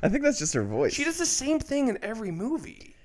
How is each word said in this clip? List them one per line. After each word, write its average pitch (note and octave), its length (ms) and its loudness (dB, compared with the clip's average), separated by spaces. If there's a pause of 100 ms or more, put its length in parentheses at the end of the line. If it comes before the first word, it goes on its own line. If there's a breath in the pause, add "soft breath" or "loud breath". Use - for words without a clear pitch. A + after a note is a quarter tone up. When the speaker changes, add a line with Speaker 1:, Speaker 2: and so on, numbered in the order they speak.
Speaker 1:
I - 60 4
think C4+ 140 2
that's D4 160 4
just D#3+ 160 -2
her A#2+ 80 2
voice. G#2+ 320 0
Speaker 2:
She C#4+ 100 -2
does E4 140 -2
the E4+ 80 2
same D4 320 2
thing C#4 300 0
in G3 140 -2
every G#3+ 280 -6
movie. G3+ 640 -6 (100)